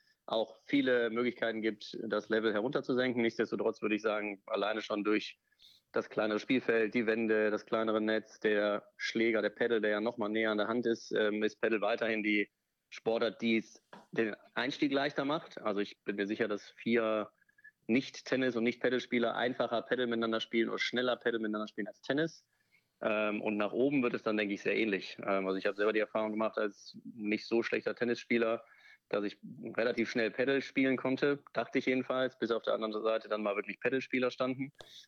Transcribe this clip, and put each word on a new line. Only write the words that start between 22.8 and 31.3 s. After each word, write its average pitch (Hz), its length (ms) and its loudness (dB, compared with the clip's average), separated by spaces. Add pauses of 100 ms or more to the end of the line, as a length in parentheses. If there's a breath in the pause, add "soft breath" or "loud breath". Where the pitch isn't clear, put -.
Ähm, 107 400 0
und 107 160 0
nach 104 140 0
oben 135 320 2
wird 120 100 2
es 117 80 -4
dann, 110 160 0
denke 104 160 0
ich, 95 80 -4
sehr 104 160 0
ähnlich. 104 480 0
Ähm, 98 220 0
also 95 100 2
ich 95 80 -2
habe 101 100 -2
selber 104 180 2
die 107 80 2
Erfahrung 110 280 -2
gemacht, 107 300 -2
als 104 360 -6 (200)
nicht 107 320 -4
so 113 160 2
schlechter 110 320 -2
Tennisspieler, 117 680 0 (480 loud breath)
dass 104 140 2
ich - 140 -8 (360)
relativ 113 360 0
schnell 113 180 2
Paddle 131 320 2
spielen 135 340 2
konnte, 139 440 0 (140)